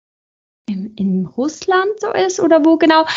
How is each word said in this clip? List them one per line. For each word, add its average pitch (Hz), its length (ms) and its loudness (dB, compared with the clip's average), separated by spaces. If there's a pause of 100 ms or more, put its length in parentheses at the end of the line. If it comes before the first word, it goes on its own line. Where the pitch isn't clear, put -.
(680)
in, 202 280 -8
in 185 320 -2
Russland 370 640 -2 (100)
so 415 120 -4
ist 370 280 -2
oder 320 240 4
wo 320 140 4
genau. 320 260 4 (120)